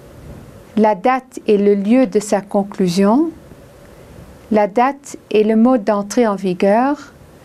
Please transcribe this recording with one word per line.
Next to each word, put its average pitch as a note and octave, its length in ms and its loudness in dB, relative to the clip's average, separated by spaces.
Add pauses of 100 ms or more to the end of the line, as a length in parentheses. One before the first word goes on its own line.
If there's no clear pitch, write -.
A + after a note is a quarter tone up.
(760)
la G#3+ 180 2
date B3 520 -4
et G#3 120 2
le G3+ 160 4
lieu A3 320 2
de G#3 140 -2
sa G3+ 200 -2
conclusion, G3+ 880 0 (1200)
la G#3+ 160 2
date B3+ 500 -2 (140)
et G#3+ 140 2
le A3 120 0
mode A#3 280 2
d'entrée G#3 420 -2
en G#3 80 -2
vigueur, G3+ 800 -2 (320)